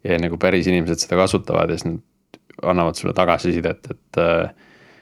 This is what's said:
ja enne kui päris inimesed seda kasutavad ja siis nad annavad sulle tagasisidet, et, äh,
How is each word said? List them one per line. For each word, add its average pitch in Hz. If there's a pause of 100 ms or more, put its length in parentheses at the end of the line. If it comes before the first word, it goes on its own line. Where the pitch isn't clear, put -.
ja 90
enne 85
kui 85
päris 92
inimesed 82
seda -
kasutavad 85
ja 82
siis -
nad 82 (600)
annavad 87
sulle -
tagasisidet, 85
et, -
äh, 85 (520)